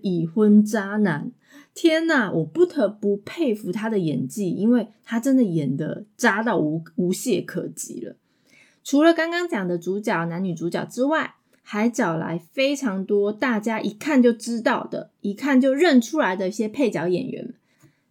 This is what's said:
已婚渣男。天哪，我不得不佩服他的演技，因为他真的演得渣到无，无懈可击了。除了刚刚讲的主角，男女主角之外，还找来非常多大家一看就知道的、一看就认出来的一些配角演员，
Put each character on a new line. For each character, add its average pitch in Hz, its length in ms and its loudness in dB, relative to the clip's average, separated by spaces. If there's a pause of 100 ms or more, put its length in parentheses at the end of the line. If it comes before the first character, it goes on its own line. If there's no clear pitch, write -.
已 175 260 -2
婚 214 340 6
渣 208 360 -2
男。 175 340 0 (440)
天 330 320 2
哪， 262 240 2
我 160 120 -2
不 311 220 2
得 285 240 0
不 202 280 -2
佩 247 380 -2
服 208 160 -8
他 214 180 -4
的 214 100 0
演 160 280 -2
技， 196 220 -4
因 190 220 2
为 240 180 2 (160)
他 226 120 -4
真 262 200 2
的 262 60 4
演 160 340 0
得 - 280 -6 (120)
渣 208 260 0
到 220 160 0
无， 156 240 -2 (120)
无 185 180 0
懈 202 280 -2
可 - 280 -8
击 - 320 -12
了。 - 160 -14 (680)
除 277 180 2
了 330 120 8
刚 330 180 0
刚 349 160 -2
讲 208 180 -4
的 175 120 -2
主 180 200 -4
角， 208 280 -2
男 170 180 -6
女 185 100 -2
主 165 160 -4
角 170 140 -4
之 233 220 -4
外， 294 300 -2 (260)
还 214 260 -2
找 202 300 0
来 165 200 -4 (140)
非 269 240 0
常 196 300 -4
多 202 260 2
大 220 300 -2
家 220 180 -4
一 196 120 -4
看 285 300 2
就 240 120 6
知 233 260 -6
道 233 240 0
的、 - 280 -10 (100)
一 202 120 -4
看 262 280 2
就 262 120 4
认 285 280 6
出 311 180 -4
来 190 160 0
的 185 140 -2
一 - 20 -2
些 220 160 -4
配 214 220 0
角 170 180 -2
演 180 220 -2
员， - 240 -10 (580)